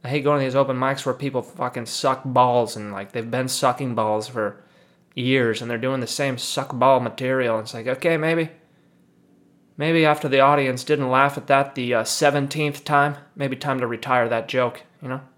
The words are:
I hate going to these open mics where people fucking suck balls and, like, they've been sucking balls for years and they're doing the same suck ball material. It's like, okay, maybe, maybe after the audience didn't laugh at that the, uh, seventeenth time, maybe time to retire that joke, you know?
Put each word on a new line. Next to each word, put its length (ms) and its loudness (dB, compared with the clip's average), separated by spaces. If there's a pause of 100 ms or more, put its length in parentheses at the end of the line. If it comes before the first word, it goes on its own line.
I 60 -10
hate 160 -2
going 160 2
to 40 0
these 120 -2
open 200 2
mics 300 -2
where 80 0
people 280 -4
fucking 440 -8
suck 380 -2
balls 500 4
and, 160 -8
like, 220 -10
they've 180 -6
been 180 -2
sucking 460 -2
balls 340 0
for 280 -4 (580)
years 460 0
and 100 -8
they're 80 -4
doing 220 -2
the 60 -4
same 320 -4
suck 380 -6
ball 220 6
material. 640 -2
It's 140 -12
like, 120 -8
okay, 300 0
maybe, 320 0 (1300)
maybe 280 2
after 240 2
the 120 4
audience 420 4
didn't 280 0
laugh 260 2
at 100 -10
that 280 2
the, 200 -2
uh, 100 2
seventeenth 800 0
time, 320 2 (200)
maybe 180 -4
time 260 -4
to 60 -2
retire 420 0
that 200 -2
joke, 340 -2 (180)
you 80 -10
know? 120 -6 (180)